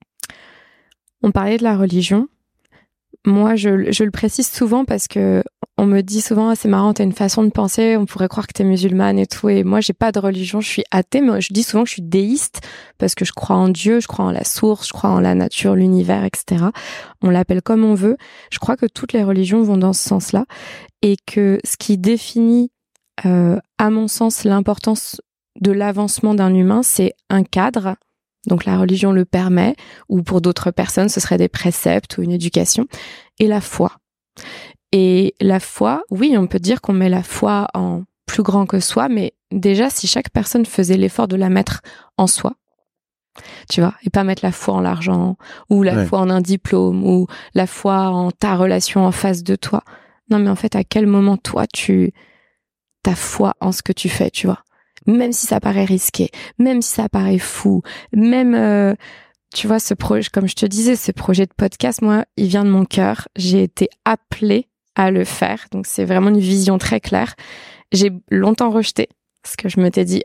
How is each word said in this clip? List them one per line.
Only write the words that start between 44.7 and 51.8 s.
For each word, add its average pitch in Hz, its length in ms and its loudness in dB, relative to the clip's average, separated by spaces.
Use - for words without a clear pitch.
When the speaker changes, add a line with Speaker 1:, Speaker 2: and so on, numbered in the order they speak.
Speaker 1:
en 185 40 -2
l'argent, 180 560 -2
ou 202 140 4
la 180 120 2
Speaker 2:
Ouais. 101 100 2
Speaker 1:
foi 190 140 0
en 185 100 2
un 185 100 2
diplôme, 185 640 0
ou 185 240 2
la 185 140 0
foi 190 440 -2
en 180 200 -2
ta 196 240 -2
relation 185 500 2
en 185 60 2
face 180 320 -2
de 190 140 0
toi. - 260 -4
Non, 214 100 2
mais 202 100 2
en 196 60 0
fait, 214 220 -4
à 196 80 -2
quel 214 200 0
moment, 202 300 4
toi, - 320 -4
tu, 185 460 0